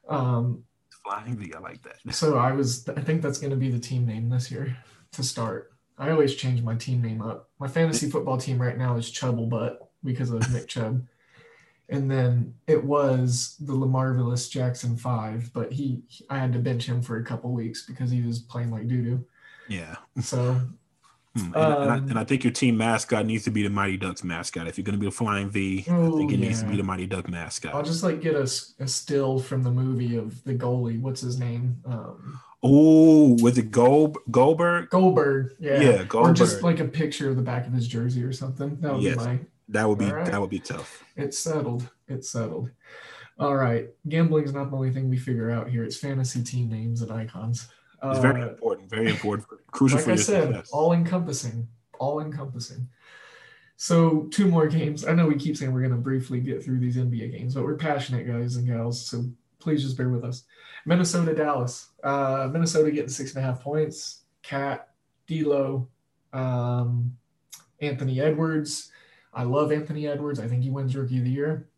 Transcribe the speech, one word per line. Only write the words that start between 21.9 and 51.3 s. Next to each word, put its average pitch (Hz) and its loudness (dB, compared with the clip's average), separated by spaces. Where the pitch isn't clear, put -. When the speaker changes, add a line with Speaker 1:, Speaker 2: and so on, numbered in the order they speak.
Speaker 2:
I, 120 2
Speaker 1:
um, 135 -4
Speaker 2:
and 117 -2
I 107 -2
think 135 0
your 120 2
team 123 2
mascot 110 0
needs 110 -2
to 120 -2
be 107 0
the 101 0
Mighty 98 0
Ducks 95 -8
mascot. 87 -6
If - -8
you're 98 -8
gonna 104 -2
be 101 -2
the 98 -2
Flying 101 -2
V, 95 -2
I 175 0
Speaker 1:
Oh, 165 4
Speaker 2:
think 147 2
it 127 2
needs 113 0
to 107 -4
Speaker 1:
yeah. 101 -4
Speaker 2:
be 101 0
the 95 -2
Mighty 95 -4
Duck 92 -6
mascot. 85 -8
Speaker 1:
I'll 151 -4
just, 165 -4
like, 165 0
get 160 0
a 139 0
s-, - -6
a 131 -6
still 135 -2
from 131 -2
the 123 0
movie 123 0
of 110 -6
the 131 -4
goalie. 120 -2
What's 127 -6
his 127 -4
name? 120 -4
Um, 120 -10
Speaker 2:
Oh, 151 10
was 123 6
it 110 -2
Gold-, 139 6
Goldberg? 165 4
Speaker 1:
Goldberg, 143 4
yeah. 143 2
Speaker 2:
Yeah, 110 6
Speaker 1:
Or 170 8
just, - 6
Speaker 2:
Goldberg. - -4
Speaker 1:
like, 165 4
a 151 0
picture 147 -2
of 131 0
the - 0
back 123 -4
of 123 -4
his 117 0
jersey 120 -2
or 131 -4
something. 139 -6
That 143 -2
would - 0
Speaker 2:
Yes. 123 0
Speaker 1:
be 117 -4
my 123 -2
Speaker 2:
That 107 2
would 104 2
be, 104 2
Speaker 1:
All 98 0
right. 170 -2
Speaker 2:
that 101 -2
would 92 -2
be 95 -6
tough. - -14
Speaker 1:
It's 143 -6
settled. 123 -4
It's 127 -10
settled. 113 -6
All 143 0
right. 117 0
Gambling's 156 2
not 139 -6
the 135 -6
only 131 0
thing 135 -2
we 127 2
figure 117 -2
out 117 -4
here. 117 -2
It's 113 -6
fantasy 131 -4
team 120 -2
names 117 -4
and 110 -8
icons. 113 -6
Speaker 2:
It's 135 0
very 127 4
Speaker 1:
Uh, 117 -4
Speaker 2:
important, 98 -4
very 110 0
important, 104 -2
crucial 135 4
Speaker 1:
like - 2
Speaker 2:
for - 2
Speaker 1:
I - 4
Speaker 2:
your 180 2
Speaker 1:
said, 180 4
Speaker 2:
success. - -4
Speaker 1:
all 156 4
encompassing, 165 0